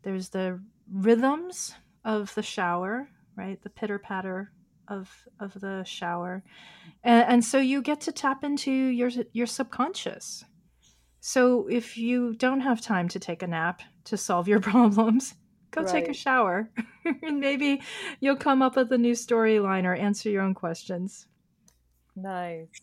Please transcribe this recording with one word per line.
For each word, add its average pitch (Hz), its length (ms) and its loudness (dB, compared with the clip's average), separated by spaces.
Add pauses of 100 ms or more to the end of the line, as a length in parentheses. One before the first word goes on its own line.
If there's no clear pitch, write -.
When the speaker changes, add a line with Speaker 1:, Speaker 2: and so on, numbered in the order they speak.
Speaker 1:
there's 190 280 -6
the 185 300 -4 (300)
rhythms 247 840 2 (300)
of 214 300 -4
the 214 80 -4
shower, 190 680 -4 (280)
right? 190 260 -10
The 202 80 -16
pitter 208 280 -6
patter 190 540 -8 (360)
of, 196 220 -10 (300)
of 196 200 -12
the 196 240 -8
shower. 180 580 -6 (640)
And, 233 240 8
and 240 160 6
so 269 140 2
you 269 240 2
get 294 200 -2
to 330 100 -6
tap 269 320 -2
into 285 280 -2
your, 254 380 2 (220)
your 233 140 -2
subconscious. - 960 -6 (760)
So 247 480 4
if 233 280 -2
you 240 380 0
don't 254 260 0
have 254 200 0
time 180 300 0
to - 100 -8
take 170 220 -8
a 180 60 -6
nap 165 340 -4 (220)
to 214 120 -6
solve 175 320 0
your 208 120 6
<laughs> - 0 -
problems, 220 760 4 (380)
go 320 120 -4
take 349 240 0
a - 0 -
Speaker 2:
Right. 285 60 -4
Speaker 1:
shower. 220 600 0
<laughs> 240 40 -6 (420)
And 302 180 -2
maybe 277 420 0 (380)
you'll 269 160 2
come 269 260 2
up 262 140 2
with 254 160 2
a 247 60 4
new 240 160 4
storyline 214 680 2
or 180 100 2
answer 202 360 0
your 196 120 0
own 190 120 2
questions. 180 720 -8 (880)
Speaker 2:
Nice. 175 520 -8 (140)